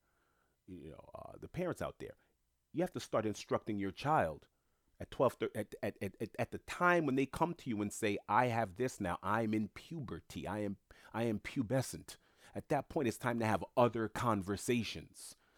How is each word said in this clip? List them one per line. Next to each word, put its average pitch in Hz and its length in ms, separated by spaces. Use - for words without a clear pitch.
you 80 220
know, - 240
uh, - 260
the - 80
parents 170 340
out 71 180
there, - 160
you 160 80
have 180 120
to 127 60
start 113 280
instructing 107 500
your 98 140
child 113 560
at - 120
twelve, 127 220
thir-, - 200
at, 107 300
at, 104 180
at, 98 180
at, 113 100
at 117 120
the 98 60
time 175 480
when 131 100
they 139 120
come 170 260
to - 160
you 104 140
and 104 100
say, 104 240
"I 120 200
have 113 300
this 127 220
now, 87 220
I'm 107 320
in 110 140
puberty, 92 800
I 101 120
am, 101 180
I 113 120
am 107 120
pubescent." 120 800
At - 140
that 139 200
point, 143 180
it's 107 120
time 120 200
to 113 60
have 98 180
other 117 320
conversations. 104 1300